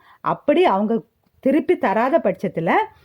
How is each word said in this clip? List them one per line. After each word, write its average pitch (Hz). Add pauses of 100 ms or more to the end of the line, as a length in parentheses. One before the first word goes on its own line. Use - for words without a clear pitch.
(200)
அப்படி 294
அவங்க 214 (380)
திருப்பி 311
தராத 247
பட்சத்துல 185 (320)